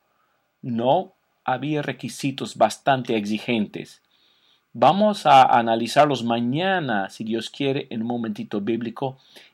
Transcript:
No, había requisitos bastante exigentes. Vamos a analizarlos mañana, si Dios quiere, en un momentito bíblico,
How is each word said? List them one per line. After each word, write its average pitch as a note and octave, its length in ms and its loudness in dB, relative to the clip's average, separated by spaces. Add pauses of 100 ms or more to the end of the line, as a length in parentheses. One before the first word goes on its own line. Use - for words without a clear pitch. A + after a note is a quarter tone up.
(640)
No, C3 500 0 (320)
había C#3 360 -4
requisitos C3+ 760 -6
bastante B2 600 0
exigentes. G#2 840 -4 (720)
Vamos F#3+ 540 2
a C3+ 180 10
analizarlos A#2 800 2
mañana, A#2+ 840 -2
si - 140 -14
Dios A2 260 -4
quiere, C#3 400 -4
en A2+ 140 -6
un A2+ 60 -4
momentito A2+ 520 -6
bíblico, A#2 560 -4 (380)